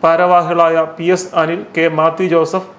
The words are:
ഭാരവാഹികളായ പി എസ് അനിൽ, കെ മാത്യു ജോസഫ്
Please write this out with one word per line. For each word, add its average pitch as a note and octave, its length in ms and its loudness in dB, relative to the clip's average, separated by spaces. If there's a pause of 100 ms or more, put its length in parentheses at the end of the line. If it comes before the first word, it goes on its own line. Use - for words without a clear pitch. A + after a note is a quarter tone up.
ഭാരവാഹികളായ E3 920 2
പി E3+ 120 -4 (100)
എസ് F3+ 140 -10 (120)
അനിൽ, F3 180 -4 (140)
കെ E3 100 0 (140)
മാത്യു E3 340 0
ജോസഫ് E3 340 -2 (100)